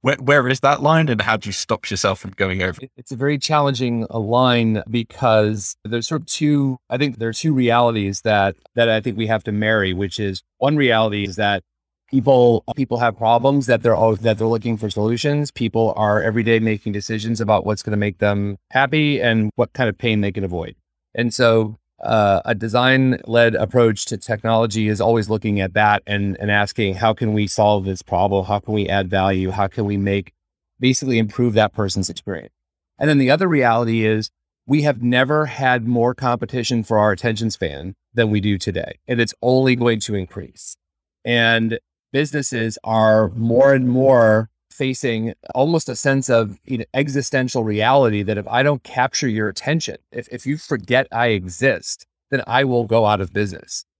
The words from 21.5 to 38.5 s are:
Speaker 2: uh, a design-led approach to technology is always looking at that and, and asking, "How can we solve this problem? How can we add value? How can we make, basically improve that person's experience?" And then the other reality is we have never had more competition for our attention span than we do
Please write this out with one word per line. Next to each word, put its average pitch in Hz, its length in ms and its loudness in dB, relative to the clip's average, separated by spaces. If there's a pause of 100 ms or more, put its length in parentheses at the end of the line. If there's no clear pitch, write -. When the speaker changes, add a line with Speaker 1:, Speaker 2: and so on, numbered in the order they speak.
Speaker 2:
uh, 104 440 2
a 113 100 -2
design-led 117 1000 2
approach 110 500 2
to 110 120 -8
technology 110 680 0
is 107 140 -2
always 107 280 2
looking 104 300 -2
at 92 140 -2
that 104 340 2
and, 101 320 -2
and 104 100 -4
asking, 104 440 0
"How 110 200 0
can 110 200 -2
we 104 140 0
solve 104 380 2
this 95 160 -6
problem? 95 440 0
How 101 140 -2
can 107 140 -8
we 104 140 -2
add 98 220 -2
value? 95 420 0
How 98 160 -2
can 104 180 -4
we 104 120 -2
make, 98 340 -2 (480)
basically 127 380 0
improve 113 380 0
that 107 180 2
person's 98 360 -4
experience?" 87 440 -12 (460)
And 147 100 0
then 147 80 4
the 131 140 4
other 175 160 2
reality 117 580 2
is 110 240 0 (360)
we 147 180 0
have 131 180 0
never 131 460 2
had 123 400 0
more 120 260 2
competition 120 720 -4
for 110 160 0
our 107 120 4
attention 110 400 -2
span 78 440 -8 (180)
than 113 160 2
we 104 120 2
do 101 160 0